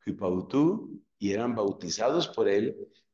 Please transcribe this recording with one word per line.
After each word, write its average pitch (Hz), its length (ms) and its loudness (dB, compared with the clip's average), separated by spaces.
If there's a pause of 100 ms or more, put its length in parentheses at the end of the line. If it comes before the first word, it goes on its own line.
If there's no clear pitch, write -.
hypautu", 101 960 0 (180)
y 101 140 0
eran 117 220 -2
bautizados 110 760 0
por 104 220 2
él 104 260 2 (380)